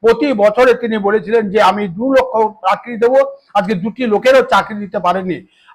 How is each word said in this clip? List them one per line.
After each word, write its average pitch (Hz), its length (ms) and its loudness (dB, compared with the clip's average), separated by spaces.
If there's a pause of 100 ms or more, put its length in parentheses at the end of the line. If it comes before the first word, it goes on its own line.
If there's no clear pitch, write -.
প্রতি 226 300 0
বছরে 226 420 4
তিনি 233 240 -4
বলেছিলেন 208 520 -2
যে 208 120 2
আমি 196 260 2
দু 220 240 -4
লক্ষ 254 220 2 (140)
চাকরি 208 480 -6
দেবো, 240 220 2 (360)
আজকে 202 200 0
দুটি 208 320 -6
লোকেরও 240 360 4
চাকরি 214 340 -2
দিতে 208 220 -8
পারেনি। 180 480 -4 (280)